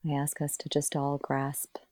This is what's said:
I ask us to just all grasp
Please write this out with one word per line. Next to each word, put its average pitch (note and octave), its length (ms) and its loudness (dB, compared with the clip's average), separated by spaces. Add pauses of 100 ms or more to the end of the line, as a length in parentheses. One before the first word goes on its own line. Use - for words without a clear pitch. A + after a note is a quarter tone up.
I D#3 80 2
ask C#3+ 300 2
us D3 140 0
to - 120 -8
just - 280 0
all C#3+ 220 2
grasp C#3 580 -2 (160)